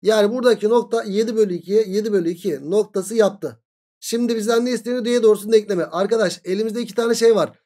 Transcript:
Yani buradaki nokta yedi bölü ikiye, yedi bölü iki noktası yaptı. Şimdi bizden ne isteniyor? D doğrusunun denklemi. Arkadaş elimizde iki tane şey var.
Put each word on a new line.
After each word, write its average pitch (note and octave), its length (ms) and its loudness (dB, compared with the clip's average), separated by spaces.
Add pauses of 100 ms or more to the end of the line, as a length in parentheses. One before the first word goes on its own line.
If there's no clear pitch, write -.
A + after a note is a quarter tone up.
Yani G#3 300 2
buradaki A#3 380 2
nokta A3+ 340 0
yedi G#3+ 320 -2
bölü G#3 180 2
ikiye, G3 340 0
yedi G#3 240 -2
bölü F3+ 180 0
iki E3 420 -6
noktası G3 440 -2
yaptı. G3+ 440 0 (400)
Şimdi A#3 360 -2
bizden A#3 300 0
ne B3 60 -2
isteniyor? A#3+ 340 -4
D A#3+ 180 0
doğrusunun G#3+ 300 2
denklemi. G3+ 300 2
Arkadaş G3 600 -2
elimizde G#3 380 -4
iki - 140 -8
tane A#3 200 0
şey A3+ 200 4
var. E3 300 -2